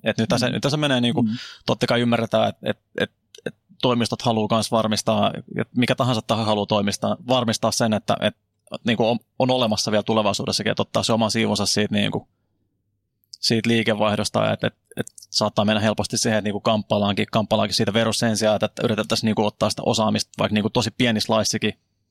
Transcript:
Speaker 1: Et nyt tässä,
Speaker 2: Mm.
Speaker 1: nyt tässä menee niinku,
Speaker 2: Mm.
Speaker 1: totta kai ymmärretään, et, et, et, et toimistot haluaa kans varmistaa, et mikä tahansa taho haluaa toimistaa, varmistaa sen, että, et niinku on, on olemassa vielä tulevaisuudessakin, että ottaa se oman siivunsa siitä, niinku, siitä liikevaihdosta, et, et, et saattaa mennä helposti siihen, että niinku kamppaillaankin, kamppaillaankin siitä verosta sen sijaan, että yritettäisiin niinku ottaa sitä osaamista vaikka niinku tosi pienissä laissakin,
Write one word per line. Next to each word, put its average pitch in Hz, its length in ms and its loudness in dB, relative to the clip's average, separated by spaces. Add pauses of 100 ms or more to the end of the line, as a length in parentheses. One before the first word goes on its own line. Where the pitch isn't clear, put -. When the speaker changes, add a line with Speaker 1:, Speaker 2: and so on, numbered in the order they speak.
Speaker 1:
Et 113 140 0
nyt 113 120 0
tässä, 120 180 0
Speaker 2:
Mm. - 60 -4
Speaker 1:
nyt 110 80 -4
tässä 147 160 0
menee 139 240 0
niinku, 123 200 0
Speaker 2:
Mm. 110 80 2 (360)
Speaker 1:
totta - 220 -2
kai 120 140 2
ymmärretään, 113 480 0
et, - 140 -8
et, - 160 -4 (200)
et, - 120 -2 (340)
et - 100 -10 (260)
toimistot 120 400 0
haluaa 110 260 0
kans 110 240 0
varmistaa, 107 600 0 (300)
et 113 60 -6 (100)
mikä 123 180 2
tahansa 120 260 0
taho 110 240 -2
haluaa 104 200 0
toimistaa, 104 520 -2 (100)
varmistaa 117 440 0
sen, 113 220 0
että, - 280 -2
et 104 140 -2 (500)
niinku 113 240 2
on, 120 100 0 (200)
on 127 120 2
olemassa 113 400 0
vielä 104 120 2
tulevaisuudessakin, 107 680 0
että 110 100 -2
ottaa 113 220 -2
se 117 100 0
oman 110 180 2
siivunsa 107 340 0
siitä, 104 300 -2
niinku, 104 320 -2 (1120)
siitä 117 300 0
liikevaihdosta, 107 840 0
et, - 100 -8
et, 107 100 -2 (240)
et - 80 -4 (240)
saattaa 107 360 0
mennä 107 160 2
helposti 107 360 -2
siihen, 110 200 0
että 98 100 -2
niinku 101 120 -4
kamppaillaankin, 104 720 0
kamppaillaankin 107 440 0
siitä 104 180 0
verosta 113 260 2
sen 113 180 0
sijaan, 107 280 2
että - 180 -4
yritettäisiin 110 440 0
niinku 107 180 2
ottaa 104 240 0
sitä - 160 -6
osaamista 110 540 0
vaikka 104 140 0
niinku 107 160 2
tosi 110 280 -2
pienissä 113 360 0
laissakin, 107 400 0 (380)